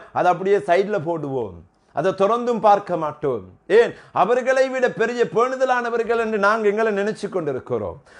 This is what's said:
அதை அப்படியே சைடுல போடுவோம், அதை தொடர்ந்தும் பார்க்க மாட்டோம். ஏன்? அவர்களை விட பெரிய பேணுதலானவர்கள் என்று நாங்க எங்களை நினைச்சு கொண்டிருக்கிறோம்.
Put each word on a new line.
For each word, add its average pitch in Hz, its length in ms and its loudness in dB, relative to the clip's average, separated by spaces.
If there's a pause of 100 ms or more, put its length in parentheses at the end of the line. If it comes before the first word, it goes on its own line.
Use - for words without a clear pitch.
(120)
அதை 170 200 2
அப்படியே 190 260 0
சைடுல 196 400 0
போடுவோம், 139 580 -6 (400)
அதை 175 160 0
தொடர்ந்தும் 226 480 0
பார்க்க 196 360 4
மாட்டோம். 143 480 -4 (220)
ஏன்? 202 260 4 (200)
அவர்களை 247 560 2
விட 254 220 0
பெரிய 226 340 -2
பேணுதலானவர்கள் 240 920 0
என்று 220 200 -2
நாங்க 208 300 2
எங்களை 220 240 0
நினைச்சு 202 360 -4
கொண்டிருக்கிறோம். 123 680 -6 (240)